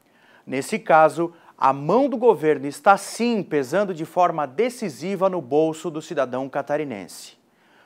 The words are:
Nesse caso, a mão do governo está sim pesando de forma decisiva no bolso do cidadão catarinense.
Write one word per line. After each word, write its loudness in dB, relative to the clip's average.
Nesse -6
caso, 4
a 2
mão 0
do -4
governo 2
está 4
sim -2
pesando -2
de -8
forma 0
decisiva -4
no -4
bolso 0
do -8
cidadão -4
catarinense. -8